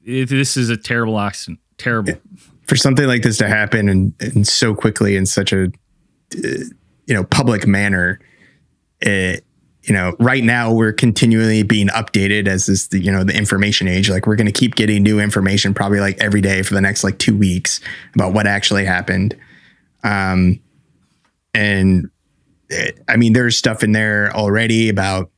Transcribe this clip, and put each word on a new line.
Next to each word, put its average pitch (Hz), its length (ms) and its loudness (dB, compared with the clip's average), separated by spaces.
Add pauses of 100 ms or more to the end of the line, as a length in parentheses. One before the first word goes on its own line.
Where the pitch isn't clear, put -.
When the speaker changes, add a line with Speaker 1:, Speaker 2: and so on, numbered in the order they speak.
Speaker 1:
it, 127 240 -4
this 135 280 0
is 120 140 0
a 113 60 -2
terrible 110 420 -2
accident. 98 420 -8 (180)
Terrible. 113 360 -2 (520)
Speaker 2:
For - 100 2
something 139 300 2
like 123 160 0
this 113 160 0
to 107 100 0
happen 107 400 0
and, 95 320 2
and 101 260 0
so 110 280 0
quickly 101 420 0
in 95 100 0
such - 260 -2
a, 95 120 0
uh, 92 40 -2 (1400)
you 120 80 0
know, 95 100 0
public 120 420 0
manner, 98 540 0 (800)
it, 92 440 -2 (380)
you 101 120 0
know, 90 260 -2
right 123 240 2
now 117 280 0
we're 113 200 2
continually 110 680 2
being 104 260 2
updated 101 580 -2
as 95 200 -2
this, 98 220 -2
the, 101 120 -2
you 98 100 -2
know, 95 140 0
the 95 120 0
information 101 520 0
age. 95 220 0
Like, 92 160 -2
we're 107 100 2
gonna 104 160 0
keep 120 240 0
getting 107 260 2
new 107 160 4
information 101 560 0
probably, 101 260 0
like, 98 220 -2
every 101 200 2
day 98 200 0
for 98 120 -2
the 98 80 2
next, 98 200 -2
like, 95 160 -2
two 110 180 2
weeks 92 440 0 (340)
about 92 200 0
what 104 120 2
actually 101 380 0
happened. 95 520 -2 (680)
Um, 95 560 0 (920)
and, 95 560 2 (600)
eh, - 220 -4 (160)
I 117 80 2
mean, 117 160 4
there's 120 240 2
stuff 110 260 -2
in 107 100 0
there 104 440 0
already 110 540 0
about 95 480 -2